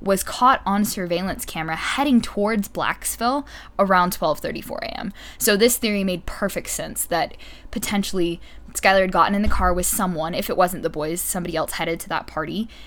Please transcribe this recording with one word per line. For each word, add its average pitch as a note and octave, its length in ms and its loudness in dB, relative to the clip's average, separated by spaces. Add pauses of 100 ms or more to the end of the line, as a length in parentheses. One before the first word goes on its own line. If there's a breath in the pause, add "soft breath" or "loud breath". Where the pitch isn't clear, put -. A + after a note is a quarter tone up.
was G3 240 2
caught - 420 4
on G3+ 180 2
surveillance F3+ 600 -4
camera D#3+ 320 -4
heading C4 440 4
towards G#3 480 0
Blacksville A#3 760 -2 (320 loud breath)
around F#3 340 6
twelve D#3 280 0
thirty-four - 420 -8
A - 160 -8
M. - 140 -6 (260 loud breath)
So G#3 180 4
this A3+ 200 4
theory G#3 260 0
made F3+ 240 -2
perfect - 420 -4
sense, - 360 -6
that - 320 -2 (340 loud breath)
potentially F#3+ 680 -2 (320 loud breath)
Skylar G3 280 4
had F#3+ 120 2
gotten F#3 220 6
in G3+ 60 2
the G#3+ 80 4
car F#3 240 4
with F3+ 140 0
someone, F3 480 -2
if - 160 -4
it F3 80 -4
wasn't F3+ 240 2
the E3 80 -2
boys, D#3 320 -4
somebody E3+ 340 -4
else D#3 160 -2
headed E3 280 -2
to - 100 -12
that E3 160 -4
party, D#3+ 420 -4 (180 loud breath)